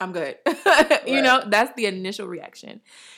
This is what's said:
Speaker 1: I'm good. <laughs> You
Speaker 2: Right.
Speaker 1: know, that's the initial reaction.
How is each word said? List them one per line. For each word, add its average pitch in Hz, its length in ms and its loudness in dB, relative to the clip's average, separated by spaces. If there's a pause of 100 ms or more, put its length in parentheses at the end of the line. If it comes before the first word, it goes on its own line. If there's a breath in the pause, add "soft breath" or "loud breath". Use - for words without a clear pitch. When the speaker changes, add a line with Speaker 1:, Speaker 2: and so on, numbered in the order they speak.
Speaker 1:
I'm 180 120 -8
good. 151 300 -6
<laughs> - 40 -2
You 294 680 2
Speaker 2:
Right. 269 80 2
Speaker 1:
know, 254 220 4
that's 214 300 2
the 233 100 -2
initial 190 400 -6
reaction. - 540 -16 (380 loud breath)